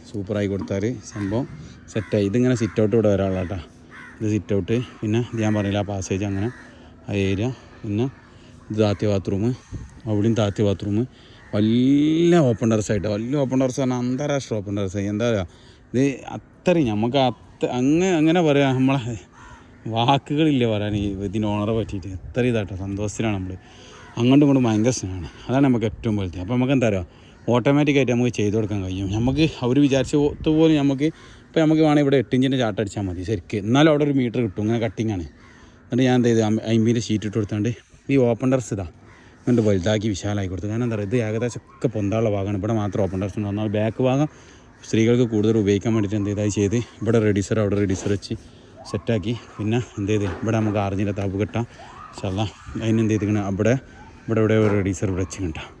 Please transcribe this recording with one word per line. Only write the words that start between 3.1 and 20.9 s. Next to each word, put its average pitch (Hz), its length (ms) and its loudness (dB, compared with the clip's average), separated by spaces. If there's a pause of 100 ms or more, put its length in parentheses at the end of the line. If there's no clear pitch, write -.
വരാനുള്ള 95 280 0
കേട്ടോ. 92 160 -6 (600)
ഇത് 110 160 -4
സിറ്റ് 104 240 -2
ഔട്ട്, 98 180 -2 (240)
പിന്നെ 110 200 0 (120)
ഇത് 113 120 -4
ഞാൻ 107 120 2
പറഞ്ഞില്ല, 101 280 0
ആ 95 60 -8
പാസേജ് 98 400 -4
അങ്ങനെ 98 180 -2 (600)
ആ 101 60 -4 (140)
ഏരിയ, 98 200 -2 (320)
പിന്നെ 110 260 -2 (640)
ഇത് 107 140 -4
താത്തിയ 104 280 0
ബാത്റൂം, 98 320 -2 (680)
അവിടെയും 107 320 2
താത്തിയ 104 260 0
ബാത്റൂം. 101 300 -2 (560)
വലിയ 143 840 4 (140)
ഓപ്പൺ 113 220 0
ടെറസ് 107 200 0
ആയിട്ടോ, 101 220 -2
വലിയ 120 280 -2
ഓപ്പൺ 131 200 0
ടെറസ് 131 200 -2
പറഞ്ഞാൽ 127 220 -2
അന്താരാഷ്ട്ര 135 560 -4
ഓപ്പൺ 98 180 -8
ടെറസ് 98 220 -4
ആയി. 98 140 -4
എന്താ 107 160 -2
പറയുക, 104 120 0 (500)
ഇത് 127 120 2 (320)
അത്രയും 165 560 0
നമുക്ക് 120 260 0 (120)
അത്ത-, - 400 -8 (100)
അങ്ങ് 156 280 2 (120)
അങ്ങനെ 165 280 4
പറയാം, 139 300 4
നമ്മളെ 131 240 2 (920)
വാക്കുകളില്ല 139 800 2
പറയാൻ 104 280 -2